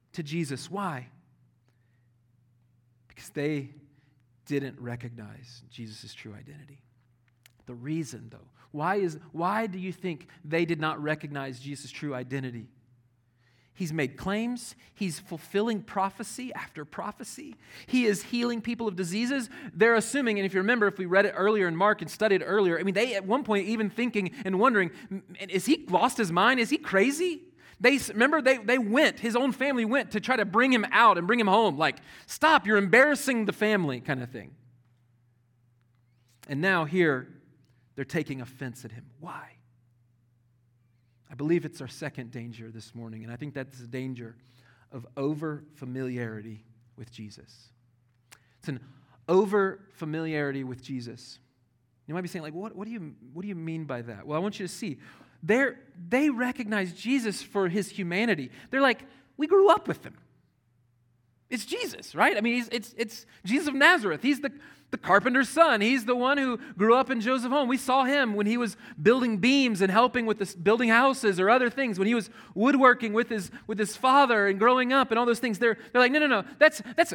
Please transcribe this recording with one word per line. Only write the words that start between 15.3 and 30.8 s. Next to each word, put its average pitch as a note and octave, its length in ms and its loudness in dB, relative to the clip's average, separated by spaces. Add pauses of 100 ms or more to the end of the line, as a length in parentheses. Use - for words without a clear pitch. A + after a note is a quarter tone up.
prophecy G#3+ 720 -8
after - 320 -14
prophecy. - 680 -12 (320)
He B3 200 2
is G3+ 160 2
healing A#3+ 400 -2
people A#3 260 -4
of F3+ 80 -6
diseases. A3 540 -4 (240)
They're A3+ 200 6
assuming, A3+ 440 0
and G3 80 -2
if F#3 80 -4
you F#3+ 60 2
remember, G#3+ 260 2
if G3 100 0
we F#3 80 -6
read F#3+ 220 4
it - 100 -4
earlier G3+ 320 2
in E3 80 -4
Mark G3+ 240 2
and D#3 100 -10
studied G3 300 2
it - 60 -8
earlier, F3+ 340 2
I - 20 -4
mean, G3 120 0
they A#3 200 0
at G3 120 -4
one B3 180 0
point G3+ 240 0
even A3 220 -2
thinking A3 420 -2 (120)
and F#3+ 140 -2
wondering, G#3 320 2 (200)
"M-, F#3+ 120 -12 (280)
is F3+ 160 -2
he C#4+ 240 2
lost F#3+ 260 2
his F#3+ 160 0
mind? A3+ 260 4
Is A3+ 120 0
he D#4 80 0
crazy?" C#4+ 640 0 (360)
They B3+ 180 4
s-, - 120 -4
remember, C4+ 320 2
they, C4 160 4
they A#3 220 0
went, A#3 420 2
his A#3 160 -2
own B3+ 160 2
family C4 320 -2
went A#3 280 -2
to G#3+ 80 -2
try B3+ 160 -2
to G#3 100 0
bring A#3 260 4
him G#3+ 200 4